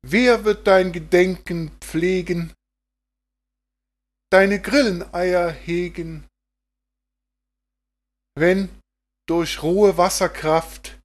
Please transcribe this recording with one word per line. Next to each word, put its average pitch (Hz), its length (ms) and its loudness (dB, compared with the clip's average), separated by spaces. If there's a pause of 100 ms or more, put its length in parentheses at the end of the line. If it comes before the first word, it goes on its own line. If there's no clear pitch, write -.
Wer 214 420 2
wird 208 220 0
dein 185 240 4
Gedenken 170 760 -2 (100)
pflegen, 175 720 -4 (1800)
deine 196 280 4
Grilleneier 180 920 -2
hegen, 170 760 -8 (2000)
wenn 185 340 0 (580)
durch 170 340 -2
rohe 185 360 2
Wasserkraft 165 1080 -2